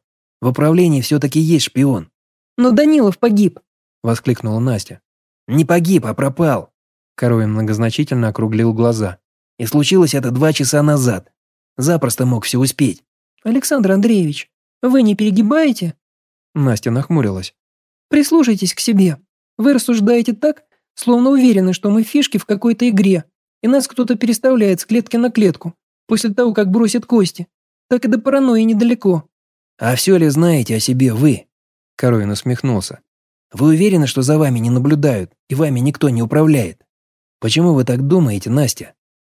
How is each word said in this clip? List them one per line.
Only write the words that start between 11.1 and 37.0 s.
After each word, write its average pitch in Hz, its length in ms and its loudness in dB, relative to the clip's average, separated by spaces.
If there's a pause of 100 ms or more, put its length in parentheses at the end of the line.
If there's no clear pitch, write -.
Запросто 131 480 -2
мог 120 180 -2
всё - 160 -4
успеть". 127 440 -2 (400)
"Александр 233 500 0
Андреевич, 196 580 0 (300)
вы 254 220 2
не 208 120 2
перегибаете?" 214 800 0 (640)
Настя 123 340 -2
нахмурилась. 117 600 -4 (560)
"Прислушайтесь 269 640 2
к - 60 -14
себе. 190 380 2 (400)
Вы 262 160 2
рассуждаете 233 600 0
так, 302 300 -4 (320)
словно 240 340 0
уверены, 220 440 4
что 202 160 -4
мы 220 140 2
фишки 277 340 -2
в - 80 -6
какой-то 226 440 -2
игре, 190 360 2 (360)
и 220 60 -2
нас 262 200 2
кто-то 247 280 -2
переставляет 220 680 0
с - 40 -14
клетки 233 320 -2
на 233 140 0
клетку 180 420 0 (340)
после 220 260 -2
того, 240 200 0
как 196 180 0
бросит 226 340 0
кости. 190 420 -2 (420)
Так 247 160 -2
и - 20 0
до 220 120 0
паранойи 262 440 0
недалеко". 226 680 0 (480)
"А 123 180 -2
всё 185 220 2
ли 165 120 2
знаете 143 460 0
о 110 40 -2
себе 127 340 0
вы?" 127 340 0 (480)
Коровин 110 360 -2
усмехнулся. 113 680 -6 (520)
"Вы 139 180 2
уверены, 165 380 2
что 131 140 -4
за 147 160 2
вами 135 220 0
не 117 100 -2
наблюдают 127 640 0 (180)
и 135 60 -4
вами 139 240 -2
никто 147 300 0
не 117 120 0
управляет? 143 600 0 (580)